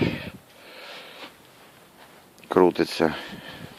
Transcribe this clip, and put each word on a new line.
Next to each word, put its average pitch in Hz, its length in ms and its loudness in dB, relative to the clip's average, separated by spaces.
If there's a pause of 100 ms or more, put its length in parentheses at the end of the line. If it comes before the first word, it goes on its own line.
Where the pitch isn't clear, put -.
(2500)
Крутиться 85 680 4 (640)